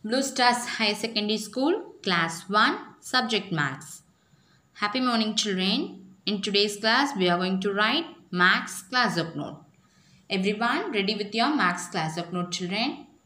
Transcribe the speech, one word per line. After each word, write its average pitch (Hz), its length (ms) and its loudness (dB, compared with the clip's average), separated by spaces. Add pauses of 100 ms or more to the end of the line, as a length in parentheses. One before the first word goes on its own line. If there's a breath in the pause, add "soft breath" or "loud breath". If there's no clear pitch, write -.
Blue 247 220 0
Stars 240 420 2
Higher 214 300 0
Secondary 214 420 0
School, 269 640 -2
Class 170 460 0
One, 226 300 4 (240)
Subject 220 500 0
Maths. 143 520 -4 (720 soft breath)
Happy 214 260 -2
morning, 226 340 2
children. 208 800 -2 (100)
In 196 160 0
today's 208 360 2
class, 262 400 2
we 185 100 4
are 175 100 4
going 185 220 0
to 202 140 -2
write 233 320 2 (260)
Maths 185 520 2
Class 233 340 0
of - 180 -4
Note. 147 220 -8 (720 soft breath)
Everyone 233 640 0
ready 208 220 0
with 202 200 -6
your 247 180 2
Maths 185 360 0
Class 160 280 -2
of 170 140 -6
Note, 175 220 -4
children? 208 540 -4 (180)